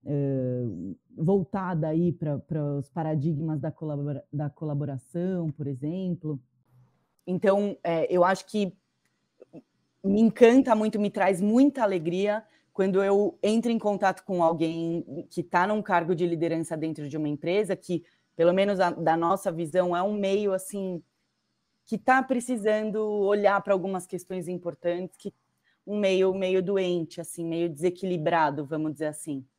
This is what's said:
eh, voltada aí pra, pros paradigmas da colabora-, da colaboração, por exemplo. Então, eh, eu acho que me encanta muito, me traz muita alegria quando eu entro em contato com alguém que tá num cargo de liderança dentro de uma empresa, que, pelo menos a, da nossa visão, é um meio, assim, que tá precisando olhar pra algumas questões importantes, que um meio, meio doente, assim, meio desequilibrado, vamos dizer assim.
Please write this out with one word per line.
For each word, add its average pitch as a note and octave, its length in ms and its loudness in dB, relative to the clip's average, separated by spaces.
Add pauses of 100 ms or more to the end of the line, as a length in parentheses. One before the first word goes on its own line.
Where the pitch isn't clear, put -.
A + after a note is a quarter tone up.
eh, C3 600 -2 (500)
voltada F3 720 0
aí E3+ 240 2
pra, D3+ 280 -4
pros C#3+ 500 -6
paradigmas D#3 720 -4
da D3+ 120 -6
colabora-, C#3+ 520 -8 (100)
da D3 160 -4
colaboração, D3+ 1000 -6
por C#3+ 160 -8
exemplo. D#3 720 -6 (880)
Então, G3 580 0
eh, E3 260 0
eu F3+ 140 4
acho F#3 240 2
que G3+ 260 -4 (1300)
me G3 180 4
encanta A#3+ 540 8
muito, G#3+ 240 0
me G#3 120 0
traz F#3+ 280 2
muita B3 440 4
alegria G3 600 0 (300)
quando G3 300 2
eu G3+ 400 2
entro A3+ 280 2
em A3+ 60 0
contato G3 460 0
com F3+ 200 0
alguém E3 600 0 (240)
que - 140 -6
tá F3+ 240 0
num G#3+ 140 0
cargo F3 340 0
de E3+ 100 0
liderança E3 520 -2
dentro D3+ 300 -6
de C#3+ 100 -8
uma D3+ 100 -2
empresa, F3 480 -2
que, E3+ 280 -6 (320)
pelo E3+ 180 4
menos G3 260 2
a, F3+ 120 4
da D#3+ 260 2
nossa F3 340 0
visão, E3+ 440 0
é F3 60 0
um G#3 120 0
meio, G3+ 400 0
assim, F#3 500 -6 (840)
que A3+ 120 -6
tá C4 260 2
precisando G#3+ 840 -2
olhar G3+ 560 2
pra G3+ 120 0
algumas F#3+ 340 -2
questões F3+ 400 -8
importantes, F3 680 -6
que - 160 -12 (520)
um G#3 140 -4
meio, F#3+ 340 2
meio F#3+ 300 0
doente, F3+ 560 -2
assim, E3 260 -10
meio E3 240 -2
desequilibrado, D#3+ 960 0
vamos D#3 280 -4
dizer D#3 140 -6
assim. C#3+ 380 -8 (140)